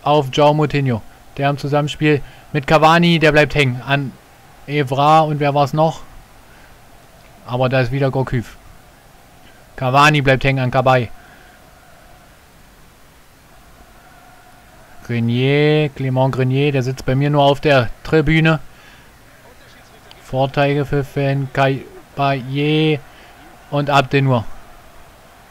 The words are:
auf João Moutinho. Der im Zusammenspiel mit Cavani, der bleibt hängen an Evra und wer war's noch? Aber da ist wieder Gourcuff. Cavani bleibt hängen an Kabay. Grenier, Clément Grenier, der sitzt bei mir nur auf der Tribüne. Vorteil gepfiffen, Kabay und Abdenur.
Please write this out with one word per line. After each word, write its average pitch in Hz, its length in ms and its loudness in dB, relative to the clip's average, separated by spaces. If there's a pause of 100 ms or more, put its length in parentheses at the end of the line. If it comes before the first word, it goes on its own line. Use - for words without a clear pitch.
auf 143 300 0
João 147 240 2
Moutinho. 139 480 -2 (340)
Der 139 140 -2
im 139 80 -6
Zusammenspiel 147 640 -2 (280)
mit 147 140 -4
Cavani, 165 540 4
der 151 140 4
bleibt 151 200 2
hängen 131 320 0
an 139 280 -2 (520)
Evra 143 540 2
und 151 200 0
wer 143 140 0
war's 143 200 0
noch? 156 280 0 (1400)
Aber 123 240 -2
da 110 120 0
ist 120 100 -2
wieder 135 180 -2
Gourcuff. 127 480 -4 (1160)
Cavani 143 460 2
bleibt 131 220 2
hängen 135 200 0
an 123 80 -2
Kabay. 127 400 2 (4000)
Grenier, 139 840 0
Clément 131 400 -2
Grenier, 131 400 0
der 135 100 -2
sitzt 131 240 -8
bei 127 80 -2
mir 143 160 0
nur 147 140 2
auf 139 180 2
der 135 280 2 (140)
Tribüne. 160 560 2 (1600)
Vorteil 139 500 -2
gepfiffen, 139 800 -4
Kabay 139 1500 -2 (720)
und 143 180 -4
Abdenur. 135 540 0 (1080)